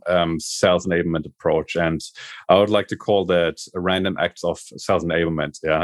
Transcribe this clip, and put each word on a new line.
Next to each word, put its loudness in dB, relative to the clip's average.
um, 2
sales 2
enablement 0
approach. -2
And 0
I 8
would 4
like 2
to -6
call 0
that 2
a -6
random 0
acts -4
of -2
sales 0
enablement. -2
Yeah. 2